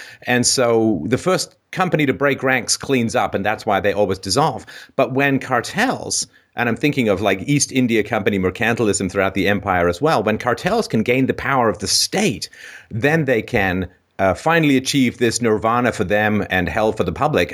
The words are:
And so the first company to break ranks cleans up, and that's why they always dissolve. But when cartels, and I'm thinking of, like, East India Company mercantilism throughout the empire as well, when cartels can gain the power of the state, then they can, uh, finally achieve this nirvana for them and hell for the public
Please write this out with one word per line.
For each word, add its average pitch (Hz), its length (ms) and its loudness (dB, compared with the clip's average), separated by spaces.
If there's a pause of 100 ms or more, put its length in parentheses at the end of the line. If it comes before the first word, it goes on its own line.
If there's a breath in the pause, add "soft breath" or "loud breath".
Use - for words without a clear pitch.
(220 loud breath)
And 120 240 2
so 113 580 2
the 113 140 0
first - 360 -2 (160)
company 165 360 0
to 131 80 2
break 139 280 -2
ranks 127 360 0
cleans 117 360 -2
up, 107 200 0
and 98 100 -4
that's 107 220 -4
why 101 120 2
they 98 140 2
always 104 260 0
dissolve. 113 460 -2 (320 loud breath)
But 131 160 0
when 139 260 2
cartels, 131 880 -4 (300 soft breath)
and 120 100 0
I'm 113 100 0
thinking 135 340 0
of, 95 100 0
like, 98 220 0
East 143 280 0
India 113 320 2
Company 104 360 -2
mercantilism 101 720 0
throughout 98 240 0
the 95 140 0
empire 92 380 0
as 87 140 -2
well, 143 220 2
when 107 160 0
cartels 180 500 -2
can 110 140 0
gain 127 240 0
the - 80 0
power 123 340 0
of 98 100 0
the 98 80 -8
state, - 640 -2 (420 loud breath)
then 139 360 0
they 117 160 2
can, 95 440 0 (360 soft breath)
uh, 95 120 4
finally 156 420 2
achieve 127 420 0
this 117 240 0
nirvana 113 480 2
for 104 140 -2
them 104 440 0
and 90 200 0
hell 110 240 0
for - 100 -2
the 90 100 -4
public 123 420 0